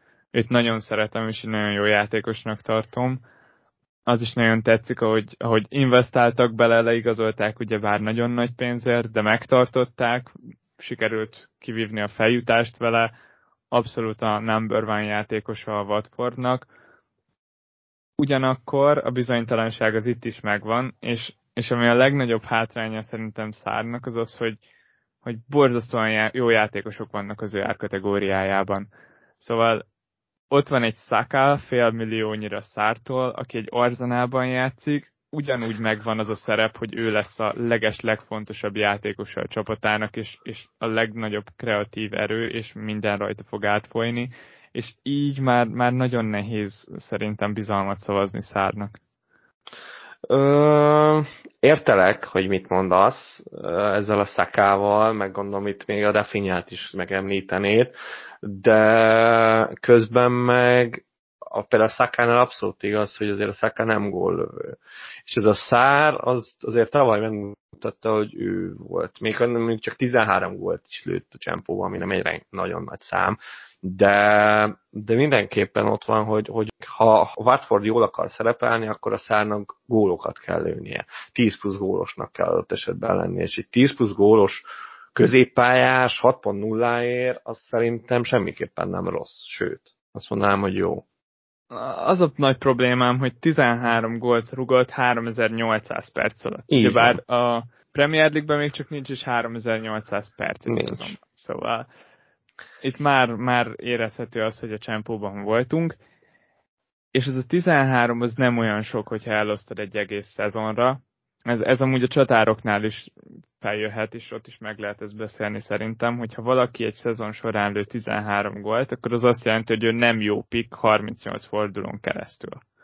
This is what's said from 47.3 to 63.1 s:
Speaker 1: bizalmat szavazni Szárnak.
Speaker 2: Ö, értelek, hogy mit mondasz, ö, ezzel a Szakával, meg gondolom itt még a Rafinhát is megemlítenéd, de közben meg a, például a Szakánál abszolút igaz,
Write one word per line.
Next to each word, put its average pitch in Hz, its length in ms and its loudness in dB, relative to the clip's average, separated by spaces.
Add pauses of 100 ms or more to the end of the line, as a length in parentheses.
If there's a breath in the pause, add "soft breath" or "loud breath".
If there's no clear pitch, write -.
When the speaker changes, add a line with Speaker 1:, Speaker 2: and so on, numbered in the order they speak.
Speaker 1:
bizalmat 101 460 -4
szavazni 101 420 -4
Szárnak. 101 580 -6 (1300 loud breath)
Speaker 2:
Ö, 147 920 6 (400 loud breath)
értelek, 113 640 6
hogy 95 240 -2
mit 95 220 -4
mondasz, 95 800 2
ö, 98 420 -2
ezzel 104 260 0
a 101 60 2
Szakával, 101 880 2
meg 98 180 -4
gondolom 101 360 -6
itt 101 180 -8
még 104 180 -2
a 104 80 2
Rafinhát 98 600 -2
is - 200 -14
megemlítenéd, 98 1000 0 (500 loud breath)
de 110 1300 4 (100)
közben 120 520 6
meg 123 760 2 (320)
a, - 240 -8
például 110 300 2
a - 20 -12
Szakánál 120 440 2
abszolút 107 460 0
igaz, 104 340 -2